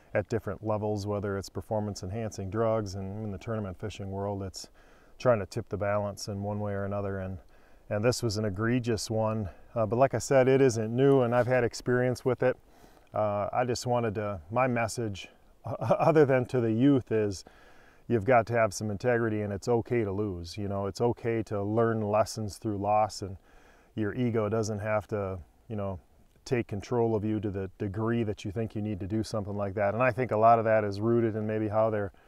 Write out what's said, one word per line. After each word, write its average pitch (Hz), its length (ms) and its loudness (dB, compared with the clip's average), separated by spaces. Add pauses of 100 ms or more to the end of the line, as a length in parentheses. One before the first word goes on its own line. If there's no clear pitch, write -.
(140)
at 107 140 0
different 104 360 -4
levels, 107 420 -2
whether 104 300 -2
it's 98 120 -6
performance 104 540 -6
enhancing 101 480 -8
drugs, 110 440 0
and 98 300 -8
in 107 80 -6
the 92 60 -8
tournament 107 400 -6
fishing 98 320 -10
world, 98 320 -4
it's - 260 -10 (500)
trying 120 220 4
to 95 60 -6
tip - 240 -8
the 104 60 -4
balance 101 520 -2
in 101 140 -6
one 104 180 -4
way 104 120 -4
or 98 120 -4
another. 98 340 -4
And, 95 180 -8 (540)
and 104 140 0
this 123 180 2
was 110 140 0
an 110 80 0
egregious 113 680 0
one. 110 380 -2 (260)
Uh, 113 120 0
but 107 100 -2
like 131 180 4
I 120 40 0
said, 131 280 4
it 131 140 6
isn't 113 340 2
new, 135 280 6
and 120 120 2
I've 123 120 4
had 127 180 2
experience 123 600 0
with 123 180 0
it. 127 140 2 (560)
Uh, 104 400 0
I 123 140 0
just 120 200 -4
wanted 117 280 0
to, 104 260 -4 (100)
my 127 180 2
message, 117 600 -4 (200)
<laughs> - 160 -20 (160)
other 151 440 4
than 127 220 4
to 127 140 0
the 113 120 2
youth, 131 380 4
is 104 340 0 (640)
you've 117 180 0
got 117 220 6
to 117 60 -6
have 113 200 2
some 107 180 -6
integrity, 113 520 0
and 101 100 -4
it's 98 160 -6
okay 120 360 0
to 98 80 -2
lose. 95 440 -6
You 101 120 -4
know, 98 180 -4
it's - 140 -6
okay 117 440 0
to 104 180 -4
learn 113 400 2
lessons 107 540 0
through 107 220 -4
loss, 104 440 0
and 95 140 -8 (580)
your 104 200 -2
ego 117 340 0
doesn't 107 300 0
have 107 300 -2
to, 98 300 -4 (300)
you 113 80 -8
know, 98 220 -6 (460)
take 120 220 -2
control 117 480 0
of 104 120 0
you 110 120 0
to 104 120 -4
the 95 260 -6
degree 110 460 -2
that 104 200 -4
you 107 80 -8
think 107 240 -6
you 110 60 -6
need 104 180 -4
to 95 80 -6
do 110 160 0
something 101 320 -6
like 101 200 -4
that. 101 180 2
And 110 100 0
I 127 80 4
think 120 200 -2
a 107 80 2
lot 113 200 8
of 110 60 2
that 110 180 4
is 101 160 -4
rooted 113 380 2
in 107 100 -4
maybe 107 220 -2
how 110 220 2
they're, 104 200 -2 (180)